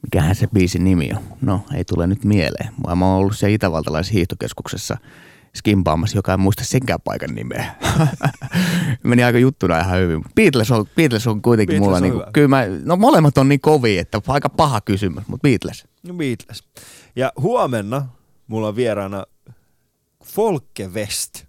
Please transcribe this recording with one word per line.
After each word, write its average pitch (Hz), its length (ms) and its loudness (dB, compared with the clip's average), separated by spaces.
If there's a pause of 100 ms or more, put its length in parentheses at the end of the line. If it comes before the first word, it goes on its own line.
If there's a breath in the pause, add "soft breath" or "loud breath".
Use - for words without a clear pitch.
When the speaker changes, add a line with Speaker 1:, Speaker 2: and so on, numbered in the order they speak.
Speaker 1:
Mikähän 92 320 0
se - 120 -2
biisin 90 380 2
nimi 87 320 2
on? - 60 -8 (180 loud breath)
No, 98 240 -2 (100)
ei 90 100 -4
tule 85 220 -2
nyt 98 180 -2
mieleen. 101 440 0 (180)
Mä, 87 80 -4
mä 92 120 2
oon 95 120 4
ollut 101 180 0
siellä 104 180 2
itävaltalaisessa 85 580 -2
hiihtokeskuksessa - 840 -4 (600 loud breath)
skimpaamassa, 92 640 0
joka 92 160 -2
en 95 60 0
muista 95 240 0
senkään 131 360 -2
paikan - 340 -8
nimeä. 57 400 -8 (640)
<laughs> 170 640 -2
Meni 120 220 4
aika 120 140 4
juttuna 98 420 2
ihan 90 180 0
hyvin. 82 240 0 (120)
Beatles 131 360 2
on, 107 160 2 (100)
Beatles 120 300 2
on 107 160 -2
kuitenkin 107 300 4
Speaker 2:
Beatles 101 140 2
Speaker 1:
mulla 95 100 4
Speaker 2:
on 90 60 2
Speaker 1:
niinku, 87 160 0
Speaker 2:
hyvä. 104 140 -10
Speaker 1:
kyllä 147 160 6
mä, 135 140 4 (220)
no 165 120 0
molemmat 185 420 4
on 135 100 4
niin 143 120 2
kovia, 120 400 4
että 101 280 -4
aika 139 200 0
paha 139 320 0
kysymys, 98 480 -4
mut 98 140 -8
Beatles. - 420 0 (180)
Speaker 2:
No 180 120 -14
Beatles. 131 500 -8 (520 loud breath)
Ja 127 240 -2
huomenna 135 680 -2 (400)
mulla 110 220 -4
on 104 80 -6
vieraana 101 480 -2 (1000)
Folke 180 640 -4
West. - 600 -8